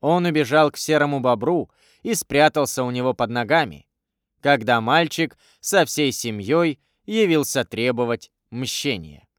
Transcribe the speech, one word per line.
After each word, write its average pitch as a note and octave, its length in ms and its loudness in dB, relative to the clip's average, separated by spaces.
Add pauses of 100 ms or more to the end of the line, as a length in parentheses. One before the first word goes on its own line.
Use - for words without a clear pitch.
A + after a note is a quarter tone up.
Он F3 240 2
убежал D3+ 460 2
к - 60 -18
Серому C#3+ 440 0
Бобру B2 500 0 (320)
и A3+ 120 -2
спрятался D3 680 0
у B2 80 -2
него B2 240 -2
под A2+ 160 -4
ногами, A#2+ 560 -2 (540)
когда A#2+ 400 2
мальчик D3+ 560 0 (240)
со F#3+ 240 2
всей C#3+ 260 0
семьёй B2 720 -2 (240)
явился E3 600 0
требовать A#2+ 680 -2 (180)
мщения. G#2+ 760 -8 (100)